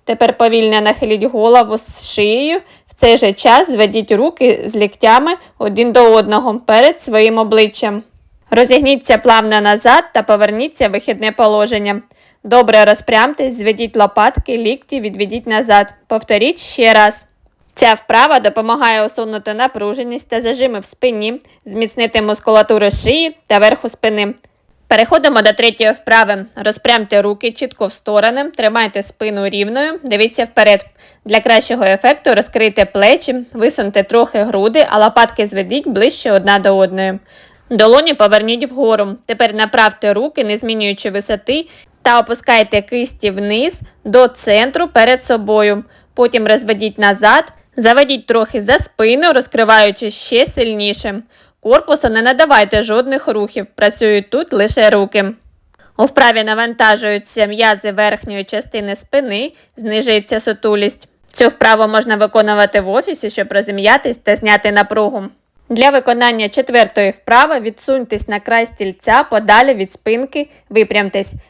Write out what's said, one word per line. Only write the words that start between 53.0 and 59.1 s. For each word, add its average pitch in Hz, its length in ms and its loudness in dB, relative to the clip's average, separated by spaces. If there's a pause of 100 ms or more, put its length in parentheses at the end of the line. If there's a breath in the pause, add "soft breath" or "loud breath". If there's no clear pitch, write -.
рухів, 208 460 -6
працюють 208 560 0
тут 311 220 -4
лише 214 380 2
руки. 202 340 0 (720 soft breath)
У 214 80 2
вправі 240 400 2
навантажуються 220 1000 -2
м'язи 208 460 -2
верхньої 208 520 -4
частини 202 520 -10
спини, 254 560 -6 (240 soft breath)